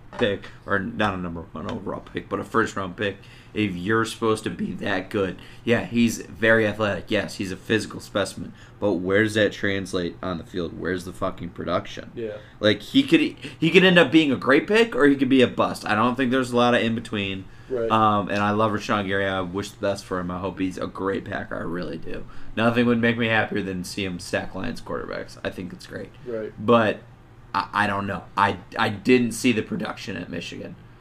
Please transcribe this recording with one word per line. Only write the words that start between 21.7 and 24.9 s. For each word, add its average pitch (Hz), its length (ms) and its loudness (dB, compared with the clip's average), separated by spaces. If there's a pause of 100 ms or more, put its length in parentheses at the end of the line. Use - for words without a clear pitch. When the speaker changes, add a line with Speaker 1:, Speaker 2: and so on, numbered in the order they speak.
Speaker 1:
do. - 260 -8 (320)
Nothing 117 300 2
would 120 140 4
make 117 160 4
me 117 120 0
happier 107 340 0
than 92 220 -4
see 101 200 -6
him 90 140 -6
sack 95 380 -6
Lions 95 240 -6
quarterbacks. - 640 -8